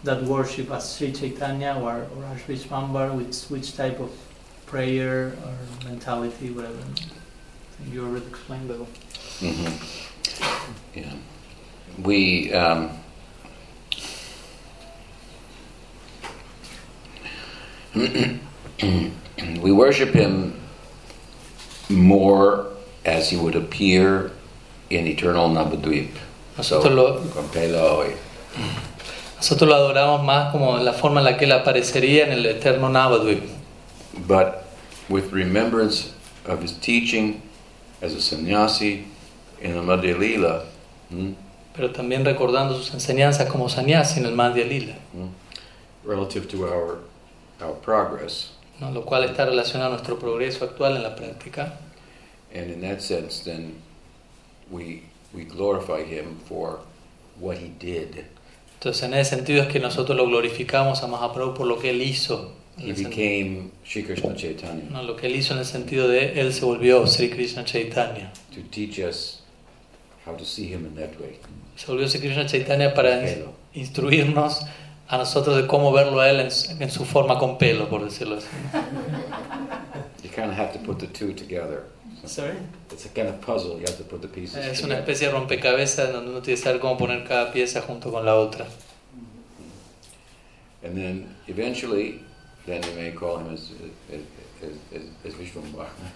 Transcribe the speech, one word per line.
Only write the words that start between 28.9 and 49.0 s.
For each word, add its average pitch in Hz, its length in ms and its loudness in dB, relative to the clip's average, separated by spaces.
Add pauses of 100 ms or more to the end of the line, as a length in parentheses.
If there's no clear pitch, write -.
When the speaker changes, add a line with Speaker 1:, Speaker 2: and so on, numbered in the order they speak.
Speaker 3:
Nosotros - 320 6
lo 147 60 10
adoramos 143 480 6
más 143 280 4
como 135 260 4
la 123 160 4
forma 143 280 4
en 139 40 6
la 123 120 6
que 147 80 6
él 139 60 8
aparecería 131 760 6
en 139 80 0
el 117 120 2
eterno 131 440 4
Navadvip. 120 540 6 (840)
Speaker 2:
But 92 380 4 (440)
with 98 220 0
remembrance 107 800 2 (340)
of 85 160 -2
his 85 120 -8
teaching 113 680 0 (600)
as 85 120 -4
a - 80 -6
sannyasi 101 840 0 (540)
in 87 120 -4
the 87 80 -2
Madhya 90 380 4
Lila, 95 460 2 (440)
hmm? 95 240 -6 (400)
Speaker 3:
Pero 123 180 -2
también 127 340 -2
recordando 131 500 2
sus - 180 -6
enseñanzas 139 560 4
como 170 200 0
sannyasi 143 500 4
en 123 60 2
el 117 80 0
Madhya 120 320 4
Lila. 123 300 -4 (180)
Speaker 2:
Hmm? 92 160 -8 (720)
Relative 98 460 -4
to 92 160 -4
our, 85 340 -2 (640)
our 80 120 -8
progress. - 800 0 (280)
Speaker 3:
¿No? 135 120 -6
Lo 120 140 -6